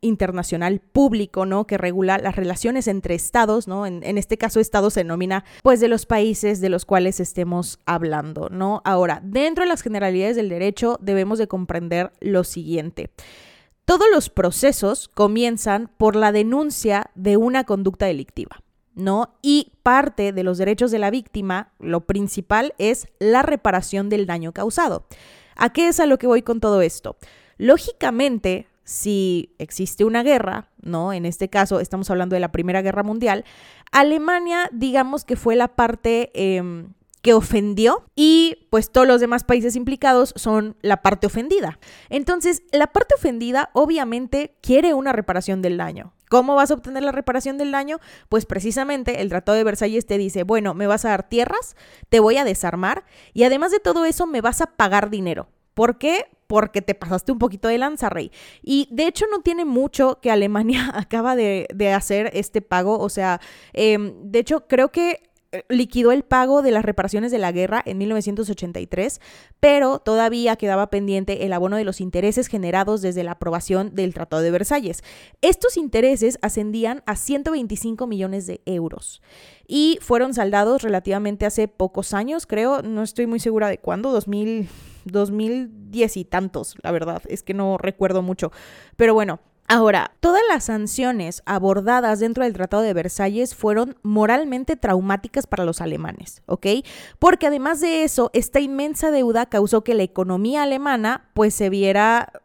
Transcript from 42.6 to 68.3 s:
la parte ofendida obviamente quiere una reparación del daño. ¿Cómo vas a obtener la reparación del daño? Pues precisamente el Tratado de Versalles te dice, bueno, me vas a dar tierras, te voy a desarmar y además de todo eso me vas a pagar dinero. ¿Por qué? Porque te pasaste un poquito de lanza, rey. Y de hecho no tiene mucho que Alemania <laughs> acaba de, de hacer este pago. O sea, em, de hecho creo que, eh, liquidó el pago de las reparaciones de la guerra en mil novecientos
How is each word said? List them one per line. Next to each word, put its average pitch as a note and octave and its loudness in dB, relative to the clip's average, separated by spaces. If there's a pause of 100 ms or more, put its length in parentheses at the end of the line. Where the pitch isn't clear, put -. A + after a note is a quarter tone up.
la D4 4
parte A#4+ 0
ofendida B3 -2
obviamente C#4 -2
quiere D#4 4
una C4+ 0
reparación F#3+ -2
del F3+ -2
daño. E3+ -10 (160)
¿Cómo B3+ 4
vas C#4 4
a D4+ 4
obtener C4 -8
la C#4+ -2
reparación C4+ -4
del C#4+ -4
daño? C#4+ -4 (300)
Pues A3 2
precisamente B3 -4
el G3+ -2
Tratado F#3+ 2
de A3 2
Versalles A3 -2
te G3+ -2
dice, F#3+ -2
bueno, G3+ 0
me G3+ -2
vas G#3 2
a A#3 0
dar F#3+ -2
tierras, B3 -2 (340)
te A3+ 6
voy A3 6
a C#4 0
desarmar F#3+ -2 (280)
y A#3 4
además C#4 2
de G#4 2
todo E4 0
eso E4 0
me D4 -4
vas A#3 -2
a E4 0
pagar G#3 2
dinero. F#3+ -6 (260)
¿Por A#3 2
qué? F4 0 (200)
Porque G#3 0
te G3 -4
pasaste F#3 -4
un A#3+ -2
poquito G#3+ -2
de A#3 0
lanza, C4+ -2
rey. - -6 (300)
Y C#4 0
de B3+ 0
hecho G#4 -2
no G#4 -2
tiene E4+ -2
mucho C4 0
que A#3+ 0
Alemania A3 0
<laughs> - -10
acaba A3+ -2
de, G3+ -2
de G3 0
hacer G3+ -2
este G3+ -4
pago. F#3+ 0
O G3 -2
sea, F#3 -2 (320)
em, G#3 2
de G3+ 0
hecho D4+ 0
creo C4 2
que, E4+ -2 (260)
eh, F#3 -10
liquidó A#3+ 2
el C#4 2
pago C4 4
de C4+ 2
las G#3+ 2
reparaciones G#3 -2
de A#3+ -2
la F3+ -2
guerra F#3 -2
en F#3+ -6
mil G3 -2
novecientos G#3+ -4